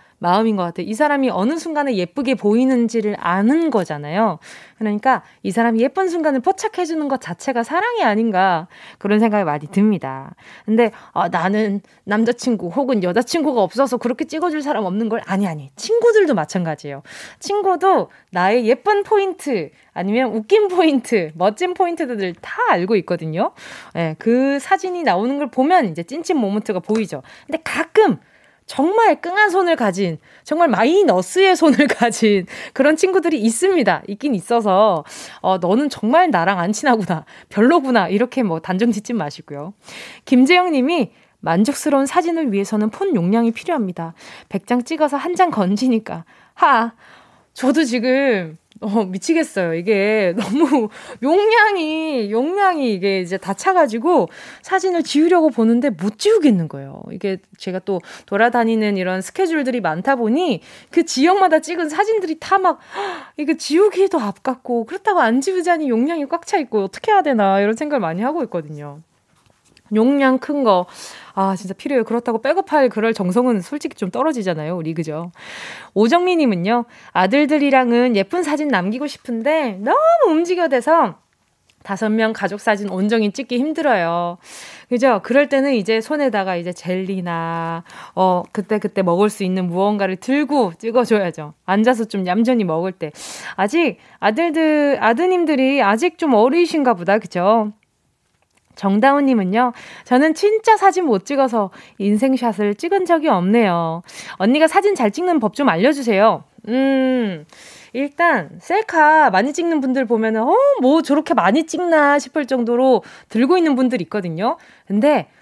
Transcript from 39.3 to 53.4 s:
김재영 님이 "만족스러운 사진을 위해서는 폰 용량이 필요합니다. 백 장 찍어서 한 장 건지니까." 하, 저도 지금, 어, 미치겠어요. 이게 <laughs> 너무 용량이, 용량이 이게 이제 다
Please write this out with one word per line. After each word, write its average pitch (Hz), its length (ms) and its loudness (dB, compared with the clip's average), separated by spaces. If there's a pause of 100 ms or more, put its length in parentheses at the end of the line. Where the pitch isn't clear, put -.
김재영 330 480 4
님이 277 400 0 (260)
"만족스러운 269 680 0
사진을 330 460 -2
위해서는 208 380 -2
폰 392 240 -4
용량이 220 380 0
필요합니다. 185 640 -6 (340)
백 - 180 -8
장 247 160 0
찍어서 294 340 -2
한 330 200 -6
장 359 160 2
건지니까." 208 720 -2 (300)
하, 233 360 2 (640)
저도 285 300 0
지금, 233 720 0 (240)
어, 208 240 -2
미치겠어요. 190 680 -2
이게 196 640 0
<laughs> - 0 -
너무 240 520 0 (340)
용량이, 320 1080 0
용량이 311 640 0
이게 196 280 -2
이제 180 180 -4
다 190 160 -6